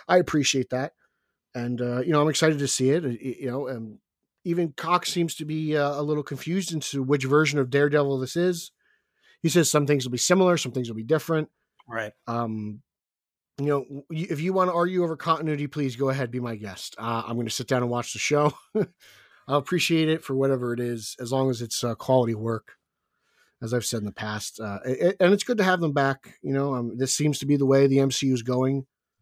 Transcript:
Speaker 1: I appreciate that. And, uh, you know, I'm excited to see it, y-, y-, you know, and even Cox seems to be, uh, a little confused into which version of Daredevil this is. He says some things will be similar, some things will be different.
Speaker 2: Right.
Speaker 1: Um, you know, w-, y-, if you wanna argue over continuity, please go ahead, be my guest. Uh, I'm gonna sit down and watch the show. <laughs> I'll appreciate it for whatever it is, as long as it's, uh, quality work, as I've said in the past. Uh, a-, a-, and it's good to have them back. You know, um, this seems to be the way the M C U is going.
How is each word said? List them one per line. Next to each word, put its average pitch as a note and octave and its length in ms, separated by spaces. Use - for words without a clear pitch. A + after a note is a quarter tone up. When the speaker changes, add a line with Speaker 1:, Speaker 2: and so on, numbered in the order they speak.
Speaker 1:
I F3+ 100
appreciate C#3 520
that. C3 240
And, A#2+ 260
uh, B2 200
you D3+ 120
know, D3+ 100
I'm D3+ 60
excited D#3+ 320
to C#3 80
see C3 220
it, E3 140
y-, A#2+ 180
y-, C3 180
you C3 100
know, C3 180
and A2+ 300
even E3+ 280
Cox F3 400
seems E3+ 240
to D#3+ 80
be, D3+ 320
uh, C#3+ 240
a - 20
little D3 220
confused E3 480
into C#3+ 320
which C3+ 200
version D3 360
of C3 100
Daredevil C#3+ 480
this C3 180
is. F3 360
He E3 60
says D#3+ 220
some D3 160
things C#3 180
will B2 80
be B2 60
similar, F3+ 380
some B2+ 160
things B2 160
will A2+ 80
be A2+ 80
different. D#3 460
Speaker 2:
Right. A2 240
Speaker 1:
Um, A2 540
you C#3+ 80
know, C#3+ 180
w-, C#3+ 260
y-, D#3+ 200
if D3+ 100
you F3+ 120
wanna F#3 220
argue F3+ 300
over D#3+ 120
continuity, D3+ 500
please C#3 300
go C3+ 140
ahead, C3 200
be B2 100
my A#2 160
guest. G2+ 420
Uh, A2+ 280
I'm A#2 100
gonna A#2 140
sit - 180
down B2+ 140
and A#2+ 80
watch A#2+ 240
the A2 40
show. D3 340
<laughs> - 100
I'll C#3 100
appreciate D#3+ 500
it D#3 160
for C#3 100
whatever C3 380
it A#2+ 80
is, A#2 400
as B2 120
long C3 180
as A#2 120
it's, - 220
uh, A#2 100
quality B2 400
work, A2+ 380
as A2+ 100
I've A#2+ 140
said A#2 140
in G#2 40
the G2+ 80
past. G#2+ 480
Uh, G2+ 240
a-, C3 240
a-, F#3+ 60
and F3+ 80
it's G3+ 120
good B3 140
to G3+ 60
have F#3 160
them D#3+ 120
back. C#3 500
You C#3 100
know, C#3 220
um, A#2+ 240
this C3 160
seems D3 240
to C#3+ 80
be C#3+ 100
the C#3 100
way C3+ 200
the C3+ 140
M C3+ 100
C C3+ 160
U C3 80
is A#2 80
going. C3 440